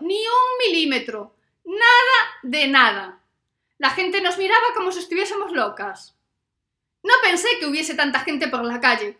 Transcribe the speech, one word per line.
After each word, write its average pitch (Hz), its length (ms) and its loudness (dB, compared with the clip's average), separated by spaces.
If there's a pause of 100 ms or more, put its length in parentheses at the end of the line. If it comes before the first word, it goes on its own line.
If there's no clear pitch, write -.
ni 381 180 -4
un 494 480 0
milímetro. 247 680 -2 (280)
Nada 466 800 4
de 277 240 0
nada. 208 520 2 (600)
La 277 100 0
gente 370 320 -2
nos 359 160 -2
miraba 415 280 2 (100)
como 370 160 -2
si 359 80 -10
estuviésemos 392 520 -6
locas. 208 640 -6 (840)
No 427 120 4 (100)
pensé 359 240 2 (120)
que 320 60 -6
hubiese 302 300 -4
tanta 277 240 0
gente 294 300 -4
por 240 140 -4
la 240 160 -6
calle. 226 400 0